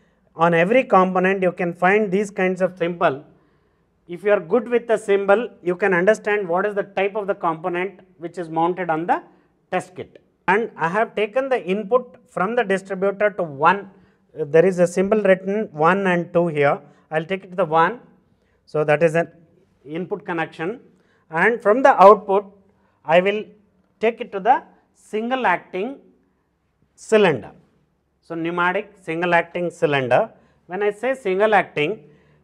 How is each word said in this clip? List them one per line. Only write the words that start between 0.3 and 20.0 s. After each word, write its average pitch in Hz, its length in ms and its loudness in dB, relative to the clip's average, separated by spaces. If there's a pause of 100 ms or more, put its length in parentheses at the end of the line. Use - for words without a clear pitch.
on 170 200 2
every 202 300 4
component 185 580 2
you 180 100 0
can 175 220 -4
find 196 360 0
these 202 200 -2
kinds 185 320 -2
of 180 160 -2
symbol. 170 460 -2 (840)
If 175 160 -12
you 202 80 0
are 202 80 2
good 208 280 -2
with 233 200 -2
the 220 100 0
symbol, 202 500 0 (140)
you 175 140 -4
can 196 180 0
understand 208 540 0
what 180 180 -2
is 208 80 -6
the 196 80 -4
type 196 320 -4
of 208 120 -6
the 190 80 -4
component 180 640 -6 (180)
which 165 180 -14
is 175 120 -10
mounted 170 420 -2
on 160 160 -4
the 285 160 -2 (480)
test - 240 -6
kit. - 260 -16 (280)
And 208 280 0
I 151 120 -2
have 220 260 -2
taken 220 340 -4
the 233 160 -2
input 208 540 -4 (100)
from 190 280 -4
the 240 80 2
distributor 196 640 -2
to 196 120 -6
one, 170 480 0 (480)
uh, 156 60 -4
there 160 220 4
is 185 140 0
a 175 60 4
symbol 196 360 0
written 190 500 2
one 175 360 2
and 175 240 -2
two 175 160 2
here. 147 320 0 (300)
I'll 160 140 -4
take 190 200 -8
it 190 60 -20
to 180 60 -18
the 190 80 0
one. 165 360 0 (640)
So 151 180 -4
that 147 180 2
is 160 120 2
an 165 140 -2 (560)
input 175 420 -10